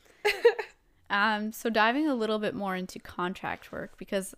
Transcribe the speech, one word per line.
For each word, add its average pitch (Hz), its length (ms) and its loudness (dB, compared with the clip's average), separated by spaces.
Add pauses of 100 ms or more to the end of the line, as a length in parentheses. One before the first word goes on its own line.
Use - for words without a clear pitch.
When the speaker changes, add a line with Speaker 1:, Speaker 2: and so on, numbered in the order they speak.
(260)
Speaker 1:
<laughs> 415 60 2 (800)
Speaker 2:
Um, 214 440 0
so - 160 -4
diving 226 400 4
a 277 40 2
little 220 240 0
bit 214 160 -2
more 196 220 -4
into 185 240 -8
contract - 720 -6
work, - 260 -10
because, 190 400 -4